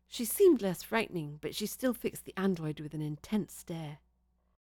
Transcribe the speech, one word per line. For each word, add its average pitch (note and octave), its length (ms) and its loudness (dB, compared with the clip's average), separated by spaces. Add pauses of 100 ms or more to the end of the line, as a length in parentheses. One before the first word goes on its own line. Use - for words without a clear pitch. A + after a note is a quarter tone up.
She - 200 -6
seemed E4+ 340 8
less F#3+ 220 0
frightening, D#3+ 560 -2
but - 160 -6
she G#3+ 120 -4
still B3+ 280 0
fixed - 320 -6
the - 120 -8
android D#3+ 400 0
with D3+ 140 -10
an D#3 80 -6
intense D3+ 540 -4
stare. D#3 460 -10 (720)